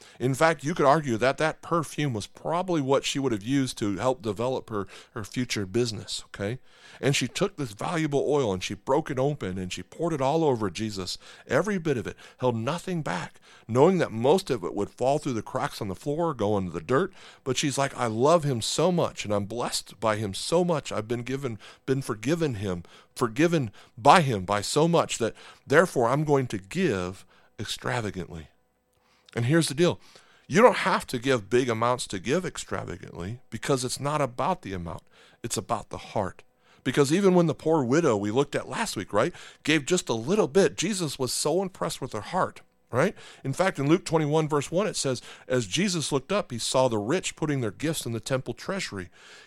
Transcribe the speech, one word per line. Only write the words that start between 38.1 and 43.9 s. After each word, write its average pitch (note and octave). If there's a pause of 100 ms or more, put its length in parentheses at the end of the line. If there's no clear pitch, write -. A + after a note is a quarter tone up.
we G#2
looked C#3
at G#2+
last G3+
week, G2
right, B2 (300)
gave D3
just F3
a B2
little D3+
bit, D#3+
Jesus F#3
was B2+
so E3
impressed F3
with B2+
her G#2+
heart, D#3+ (320)
right? C#3+ (300)
In C3+
fact, F3+
in C#3+
Luke F3